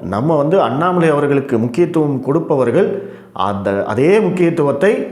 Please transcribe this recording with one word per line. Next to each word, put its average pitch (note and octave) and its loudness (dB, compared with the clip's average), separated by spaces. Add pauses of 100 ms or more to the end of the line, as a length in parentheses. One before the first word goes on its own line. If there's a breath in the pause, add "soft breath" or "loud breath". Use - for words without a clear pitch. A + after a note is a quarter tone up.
நம்ம C#3 -2
வந்து D#3+ 2
அண்ணாமலை E3 0
அவர்களுக்கு C#3 0
முக்கியத்துவம் C#3+ 0
கொடுப்பவர்கள் C#3+ 0 (220 loud breath)
அந்த, G2 -2
அதே D3 2
முக்கியத்துவத்தை F3 0 (200)